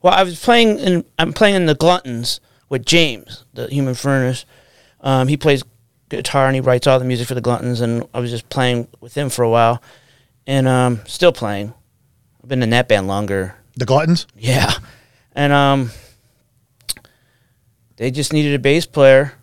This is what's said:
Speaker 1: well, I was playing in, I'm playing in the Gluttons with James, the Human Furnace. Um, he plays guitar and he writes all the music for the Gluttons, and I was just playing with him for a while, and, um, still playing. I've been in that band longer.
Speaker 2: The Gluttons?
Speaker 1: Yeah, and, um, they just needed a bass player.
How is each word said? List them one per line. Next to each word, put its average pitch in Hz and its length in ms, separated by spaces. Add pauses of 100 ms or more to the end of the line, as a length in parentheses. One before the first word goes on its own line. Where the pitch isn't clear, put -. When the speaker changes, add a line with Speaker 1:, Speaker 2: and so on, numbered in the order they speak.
Speaker 1:
well, 180 120
I 185 100
was 180 140
playing 233 420
in, 180 260 (120)
I'm 165 140
playing 202 240
in 180 100
the 151 100
Gluttons 127 640 (260)
with 131 180
James, 147 680
the 120 140
Human 135 280
Furnace. 131 480 (560)
Um, 131 300
he 147 80
plays 139 260 (460)
guitar 135 380
and 135 80
he 131 60
writes 127 260
all 131 120
the 127 60
music 123 240
for 131 60
the 123 60
Gluttons, 123 380
and 117 340
I 127 60
was 120 100
just 117 200
playing 123 400 (100)
with 120 160
him 143 140
for 120 140
a 113 60
while, 117 320 (640)
and, 135 220
um, 123 400
still 175 240
playing. 104 420 (720)
I've 123 60
been 127 120
in 113 100
that 123 180
band 98 180
longer. 98 480 (220)
Speaker 2:
The 127 80
Gluttons? 160 420 (100)
Speaker 1:
Yeah, 120 360 (640)
and, 143 180
um, 139 380 (2000)
they 123 160
just 139 220
needed 147 220
a 135 40
bass 143 260
player. 135 580